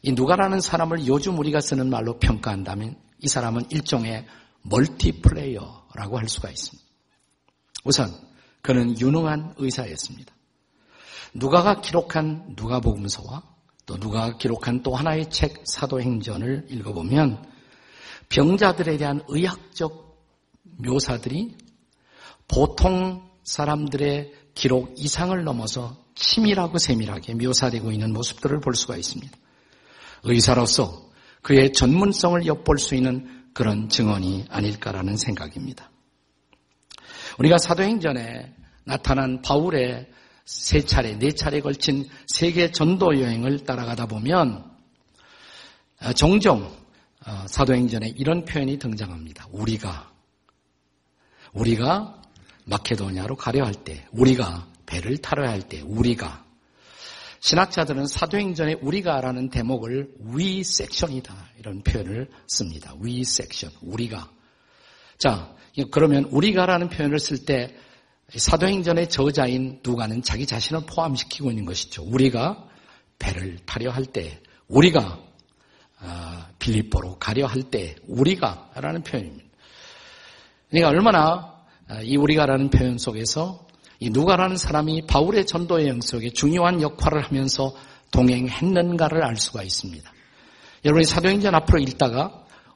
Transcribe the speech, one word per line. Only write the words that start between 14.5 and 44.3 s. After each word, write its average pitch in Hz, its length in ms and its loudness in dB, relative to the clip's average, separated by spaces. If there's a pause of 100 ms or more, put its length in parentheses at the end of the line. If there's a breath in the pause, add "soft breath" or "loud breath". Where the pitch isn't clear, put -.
또 127 120 -2
하나의 156 340 0
책 - 360 -2
사도행전을 123 1040 -4
읽어보면 107 720 0 (840 loud breath)
병자들에 175 680 4
대한 143 300 -4
의학적 - 960 -4 (420)
묘사들이 131 960 -4 (880 loud breath)
보통 185 840 2 (140)
사람들의 147 880 -2 (200 loud breath)
기록 127 440 0
이상을 180 460 -2
넘어서 123 540 -6 (180)
치밀하고 190 640 2
세밀하게 110 580 -2
묘사되고 117 560 0
있는 110 220 -2
모습들을 135 460 -2
볼 131 160 -2
수가 113 220 -4
있습니다. - 380 -10 (880 loud breath)
의사로서 120 840 2 (320 soft breath)
그의 135 320 6
전문성을 175 720 4
엿볼 156 320 2
수 139 180 -2
있는 127 480 -2 (100)
그런 107 360 -2
증언이 95 600 0
아닐까라는 101 680 -4
생각입니다. - 720 -8 (1500 loud breath)
우리가 160 180 8
사도행전에 165 960 -2 (300 soft breath)
나타난 131 560 -2
바울의 139 680 0 (360 soft breath)
세 - 360 0
차례, 117 360 0
네 131 140 2
차례에 147 300 -2
걸친 139 460 -2 (200 loud breath)
세계 170 440 2
전도 170 480 4
여행을 127 440 0
따라가다 117 440 -6
보면, 113 640 0 (1300 loud breath)